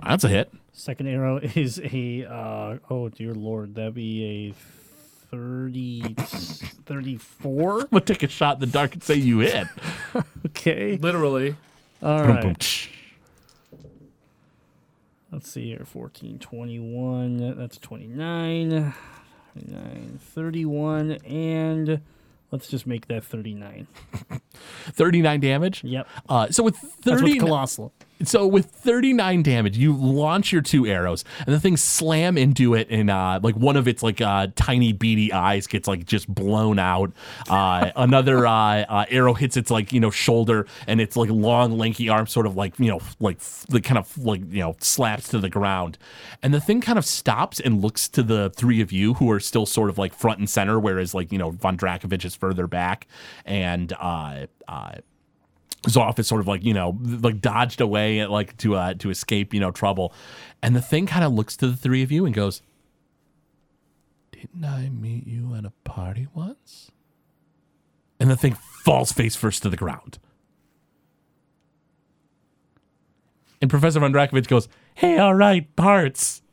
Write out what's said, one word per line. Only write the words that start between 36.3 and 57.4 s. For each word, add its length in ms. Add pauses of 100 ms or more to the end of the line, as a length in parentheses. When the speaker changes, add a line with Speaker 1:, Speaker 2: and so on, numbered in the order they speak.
Speaker 1:
out. 340 (380)
Uh, 420
<laughs> 40
another, 500
uh, 420
uh, 220
arrow 240
hits 240
its, 120
like, 220
you 80
know, 100
shoulder, 560 (200)
and 120
its, 160
like, 140
long, 480
lanky 320
arm 180
sort 200
of, 100
like, 220
you 80
know, 140 (200)
like, 160
f-, 320
the 140
kind 160
of, 180
like, 320
you 120
know, 180
slaps 500
to 100
the 120
ground, 480 (440)
and 120
the 60
thing 200
kind 180
of 60
stops 560
and 220
looks 260
to 140
the 340
three 240
of 100
you 240
who 160
are 100
still 260
sort 240
of, 80
like, 160
front 240
and 100
center, 320
whereas, 320
like, 180
you 80
know, 120
Von 260
Drakovich 480
is 100
further 320
back, 400 (380)
and, 560
uh, 460 (200)
uh, 260 (880)
Zoff 360
is 80
sort 140
of, 80
like, 160
you 100
know, 260
like, 400